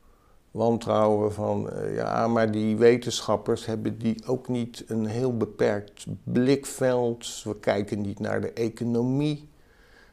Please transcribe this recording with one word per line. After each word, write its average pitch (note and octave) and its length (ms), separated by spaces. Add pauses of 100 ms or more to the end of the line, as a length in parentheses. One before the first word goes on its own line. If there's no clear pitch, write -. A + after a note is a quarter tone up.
(520)
Wantrouwen G#2+ 840
van, G#2 380
eh, G1+ 240
ja, A2+ 320
maar A2+ 240
die G#2+ 260
wetenschappers, A#2 880
hebben A2 340
die A2+ 260
ook B2+ 220
niet A#2+ 400
een A2+ 180
heel A#2 320
beperkt G#2+ 680 (180)
blikveld? B2 1040
Ze - 340
kijken G#2 420
niet G2+ 180
naar G#2 220
de G2+ 120
economie. B2+ 960 (640)